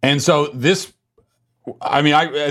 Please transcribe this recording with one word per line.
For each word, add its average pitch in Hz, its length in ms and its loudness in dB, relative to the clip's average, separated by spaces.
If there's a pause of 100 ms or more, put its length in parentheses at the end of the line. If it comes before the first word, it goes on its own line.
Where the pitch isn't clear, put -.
And 139 180 0
so 147 280 2
this, 147 440 -2 (880)
I 143 220 0
mean, 147 120 4
I, 147 360 0